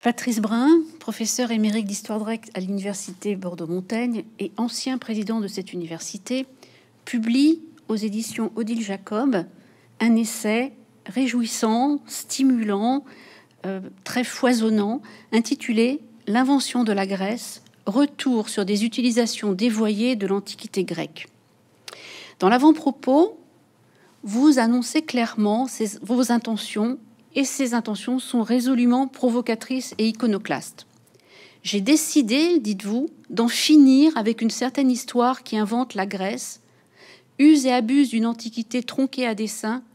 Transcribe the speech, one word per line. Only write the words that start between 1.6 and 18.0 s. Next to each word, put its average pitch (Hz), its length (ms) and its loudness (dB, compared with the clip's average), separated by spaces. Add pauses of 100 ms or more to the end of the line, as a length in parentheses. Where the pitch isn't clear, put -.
d'histoire 202 320 -8
grecque 220 340 -8
à 185 80 -8
l'université 196 760 -6
Bordeaux-Montaigne 185 880 -6 (140)
et 202 200 -8
ancien 247 400 -4
président 220 420 -4
de 196 80 -6
cette 185 240 -10
université, 180 720 -8 (640)
publie 262 560 2 (260)
aux 220 80 -2
éditions 220 580 -4
Odile 226 280 -4
Jacob 202 640 -2 (540)
un 226 160 4
essai 226 580 -2 (320)
réjouissant, 240 1000 0
stimulant, 240 960 0 (640)
euh, 190 160 -6 (240)
très 247 200 -4
foisonnant, 220 760 0 (320)
intitulé « 233 720 0 (240)
L'invention 247 580 2
de 214 80 0
la 196 140 0
Grèce, 196 560 -6 (240)
retour 247 640 0